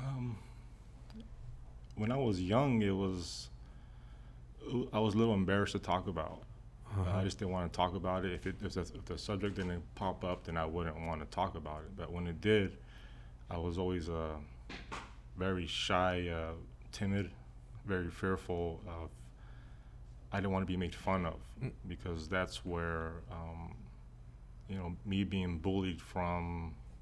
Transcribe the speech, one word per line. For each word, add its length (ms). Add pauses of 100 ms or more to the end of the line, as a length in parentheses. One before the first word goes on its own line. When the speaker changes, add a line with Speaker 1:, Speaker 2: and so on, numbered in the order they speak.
Speaker 1:
Um, 380 (1600)
when 160
I 60
was 240
young, 400
it 100
was, 580 (1400)
I 80
was 140
a 40
little 180
embarrassed 380
to 60
talk 280
about. 340 (560)
Uh, 40
Speaker 2:
Uh-huh. 180
Speaker 1:
I 40
just 160
didn't 140
wanna 160
talk 260
about 300
it. 80
If 140
it, 140
if 120
the, 80
if 240
the 120
subject 380
didn't 280 (120)
pop 280
up, 220
then 120
I 80
wouldn't 420
wanna 180
talk 300
about 280
it. 120
But 160
when 160
it 140
did, 360 (720)
I 80
was 200
always, 320
uh, 260 (1000)
very 300
shy, 600
uh, 220 (400)
timid, 400 (540)
very 240
fearful 800
of, 220 (1200)
I 60
didn't 140
wanna 140
be 120
made 180
fun 320
of 120 (220)
Speaker 2:
Mm. 100 (160)
Speaker 1:
because 400
that's 380
where, 560 (100)
um, 440 (920)
you 100
know, 180 (100)
me 180
being 360
bullied 420
from, 720 (280)